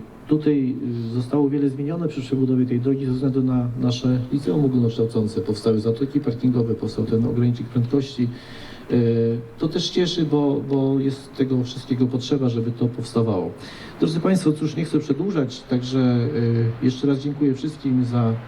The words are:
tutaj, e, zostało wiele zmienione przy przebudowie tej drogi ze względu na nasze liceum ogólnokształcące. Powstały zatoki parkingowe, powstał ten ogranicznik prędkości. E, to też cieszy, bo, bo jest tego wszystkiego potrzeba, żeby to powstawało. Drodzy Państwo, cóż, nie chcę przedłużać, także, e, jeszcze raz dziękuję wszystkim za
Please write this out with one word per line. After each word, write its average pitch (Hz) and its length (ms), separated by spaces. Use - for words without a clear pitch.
tutaj, 147 480
e, 117 40
zostało 139 360
wiele 143 200
zmienione 147 380
przy 143 140
przebudowie 127 440
tej 123 140
drogi 135 260
ze 127 60
względu 131 320
na 127 260
nasze 127 380
liceum 147 340
ogólnokształcące. 113 760
Powstały 110 380
zatoki 117 400
parkingowe, 120 560
powstał 110 300
ten 113 200
ogranicznik 120 420
prędkości. 123 600
E, 123 40
to 165 80
też 170 220
cieszy, 175 360
bo, 143 440
bo 135 300
jest 135 340
tego 131 300
wszystkiego 123 440
potrzeba, 131 420
żeby 117 220
to 120 160
powstawało. 110 640
Drodzy 160 200
Państwo, 175 340
cóż, 151 220
nie 160 100
chcę 151 140
przedłużać, 147 640
także, 127 380
e, 117 840
jeszcze 127 220
raz 139 120
dziękuję 143 340
wszystkim 127 520
za 117 280